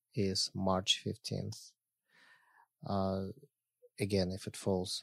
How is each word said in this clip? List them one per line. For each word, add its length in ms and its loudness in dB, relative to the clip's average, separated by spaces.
is 400 0
March 480 2
fifteenth. 720 -6
Uh, 460 0
again, 320 2
if 160 -8
it 100 -6
falls 460 0